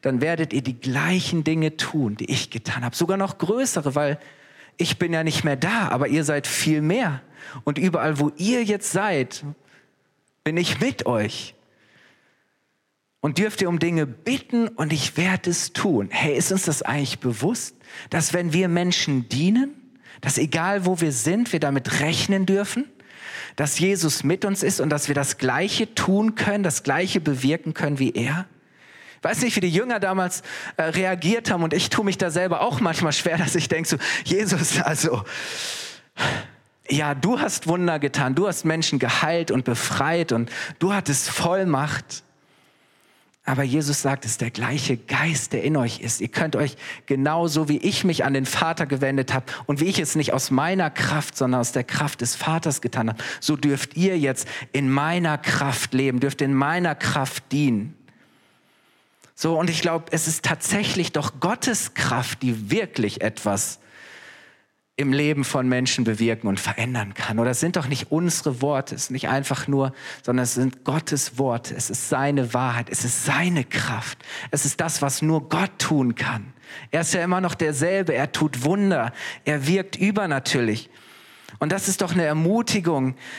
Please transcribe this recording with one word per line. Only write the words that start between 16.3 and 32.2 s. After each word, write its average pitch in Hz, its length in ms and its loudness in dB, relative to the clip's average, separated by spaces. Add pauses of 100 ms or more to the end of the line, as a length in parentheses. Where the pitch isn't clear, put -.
ist 165 160 0
uns 190 100 0
das 151 180 0
eigentlich 139 380 -2
bewusst, 131 560 -2 (340)
dass 160 240 0
wenn 175 200 0
wir 185 160 4
Menschen 170 580 2
dienen, 220 480 2 (460)
dass - 160 0
egal 175 480 0
wo 180 160 2
wir 160 100 2
sind, 175 400 2
wir 165 80 0
damit 139 400 0
rechnen 185 460 2
dürfen, 202 400 0 (720)
dass 147 200 0
Jesus 170 460 2
mit 180 220 2
uns 196 180 0
ist 190 160 2
und 147 100 2
dass 147 200 -2
wir 143 60 2
das 143 220 -2
Gleiche 131 560 0
tun 214 420 2
können, 208 280 0
das 160 200 0
Gleiche 175 360 2
bewirken 151 540 0
können 147 260 0
wie 135 140 2
er? 147 320 0 (720)
Ich - 60 -20
weiß 208 180 0
nicht, 240 160 2
wie 202 40 2
die 180 80 2
Jünger 214 300 2
damals, 185 440 0 (340)
äh, 165 60 2
reagiert 185 680 0
haben 175 120 2
und 160 100 0
ich - 160 2
tue 220 160 2
mich 196 120 0
da 180 140 0